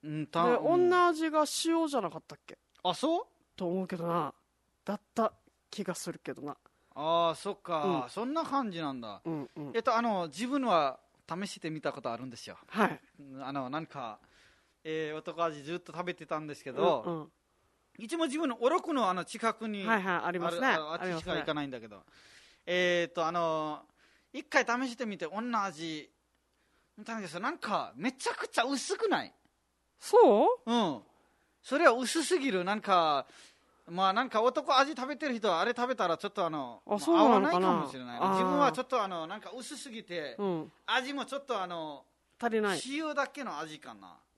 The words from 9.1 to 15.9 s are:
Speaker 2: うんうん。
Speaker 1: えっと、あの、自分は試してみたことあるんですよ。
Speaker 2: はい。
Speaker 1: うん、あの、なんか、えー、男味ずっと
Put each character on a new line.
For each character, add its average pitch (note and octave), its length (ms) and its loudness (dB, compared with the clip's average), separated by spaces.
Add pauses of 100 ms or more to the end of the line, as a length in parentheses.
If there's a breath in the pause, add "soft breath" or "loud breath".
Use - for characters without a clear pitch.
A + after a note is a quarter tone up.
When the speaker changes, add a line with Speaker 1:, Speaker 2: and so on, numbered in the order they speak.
Speaker 2:
う E3 60 -6
ん D3 260 -6
う D#3 40 -10
ん。 C#3+ 140 -10
Speaker 1:
え A#2 60 2
っ - 20 -6
と、 A3+ 140 2
あ A#3 60 2
の、 G3+ 240 0
自 E3 220 -6
分 C4+ 160 -2
は D#3 340 2 (300)
試 F#3 180 -6
し - 140 -12
て E3 100 -6
み D#3 100 -8
た C#3+ 120 -2
こ C3 80 -10
と B2 100 -4
あ A#2 60 -4
る B2 100 -10
ん B2+ 40 -12
で A#2 60 -16
す - 120 -16
よ。 G2+ 80 -14 (120)
Speaker 2:
は G3+ 180 2
い。 D3 140 -2 (200)
Speaker 1:
う C3+ 180 -18
ん、 C#3 60 -12
あ C3 80 -8
の、 C3+ 180 -6
な D3+ 100 -4
ん D#3+ 60 -10
か、 A#2 320 -12 (680 soft breath)
え D#3 280 -4
ー、 D#3 60 -8
男 D#3+ 240 -6
味 D3+ 200 -2
ず D3+ 120 -6
っ F3 60 -6
と - 120 -20